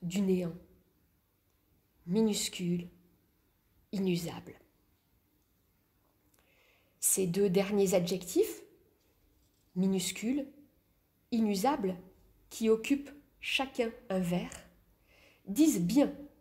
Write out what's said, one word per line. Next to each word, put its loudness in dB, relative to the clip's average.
du -2
néant. 0
Minuscule, -2
inusable. -4
Ces 0
deux 2
derniers 2
adjectifs, 0
minuscule, -2
inusable, 0
qui -2
occupent 2
chacun -2
un 0
vers, -2
disent 2
bien 4